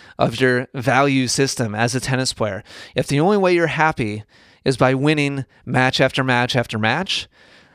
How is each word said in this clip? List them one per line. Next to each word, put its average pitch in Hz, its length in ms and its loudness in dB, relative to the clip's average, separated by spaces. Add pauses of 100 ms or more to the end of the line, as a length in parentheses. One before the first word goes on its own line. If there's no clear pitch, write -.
(180)
of 117 220 -2
your 127 340 2
value 135 540 2
system 127 440 -2
as 113 220 -2
a 127 60 -2
tennis 131 320 -4
player. 104 320 -4 (320)
If 139 100 -2
the 139 140 0
only 202 160 4
way 185 180 4
you're 170 140 2
happy 127 560 -2 (400)
is 135 120 0
by 131 180 4
winning 143 500 0 (200)
match 127 360 0
after 131 240 2
match 123 320 0
after 120 220 -2
match, 127 500 -2 (460)